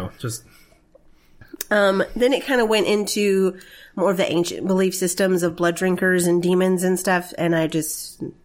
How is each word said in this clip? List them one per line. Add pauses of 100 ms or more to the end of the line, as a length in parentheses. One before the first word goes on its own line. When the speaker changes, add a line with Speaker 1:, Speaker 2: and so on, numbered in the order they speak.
Speaker 1:
go.
Just (1300)
Speaker 2:
Um, (140)
then
it
kinda
went
into (400)
more
of
the
ancient
belief
systems
of
blood
drinkers
and
demons
and
stuff,
and
I
just (220)